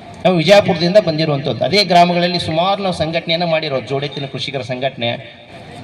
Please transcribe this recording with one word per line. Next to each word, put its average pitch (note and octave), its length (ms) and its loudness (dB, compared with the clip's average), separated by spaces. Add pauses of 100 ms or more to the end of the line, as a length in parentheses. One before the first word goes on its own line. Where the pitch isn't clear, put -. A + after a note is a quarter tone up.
(240)
ನಾವು F#3 120 4
ವಿಜಯಪುರದಿಂದ F3+ 600 4
ಬಂದಿರುವಂಥದ್ದು. D3+ 680 0
ಅದೇ F#3 200 2
ಗ್ರಾಮಗಳಲ್ಲಿ F3 540 4
ಸುಮಾರು F#3 440 -2
ನಾವು F#3 120 -2
ಸಂಘಟನೆಯನ್ನ E3 500 -2
ಮಾಡಿರೋದು, D#3 420 -2
ಜೋಡೆತ್ತಿನ C#3 400 -6
ಕೃಷಿಕರ C3+ 340 -8
ಸಂಘಟನೆ. B2+ 760 -6 (500)